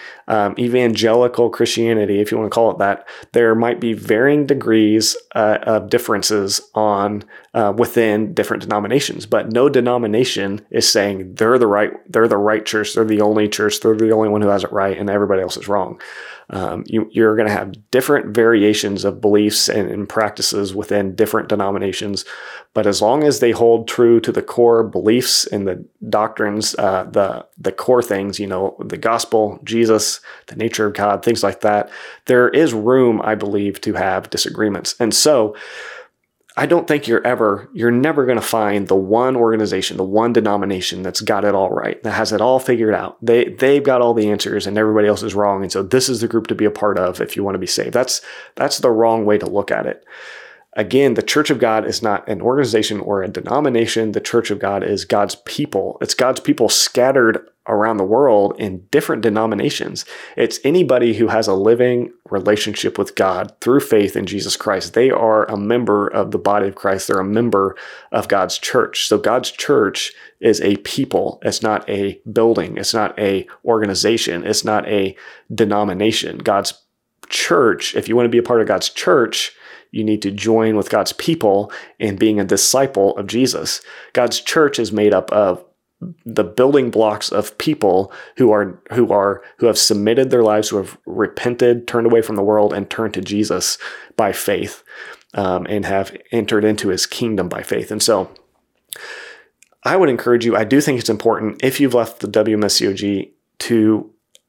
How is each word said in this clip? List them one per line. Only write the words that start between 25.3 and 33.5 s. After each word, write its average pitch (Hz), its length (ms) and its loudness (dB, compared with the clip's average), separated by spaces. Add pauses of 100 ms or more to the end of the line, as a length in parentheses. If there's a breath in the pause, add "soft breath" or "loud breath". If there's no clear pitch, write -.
and 98 220 -4
the - 180 -6 (240)
doctrines, 107 640 -2
uh, 95 280 0
the, - 420 -2 (120)
the - 140 -6
core 123 300 2
things, 101 380 -4
you 101 80 -6
know, 95 320 -4
the 104 180 -10
gospel, 110 640 -2
Jesus, 110 560 0 (280 loud breath)
the - 80 -18
nature 110 300 -4
of 104 80 -4
God, 101 300 -2
things 117 200 0
like 98 180 -2
that, 104 280 0 (360 loud breath)
there 123 240 4
is 143 240 2
room, 117 500 2
I 107 120 0
believe, 101 460 -4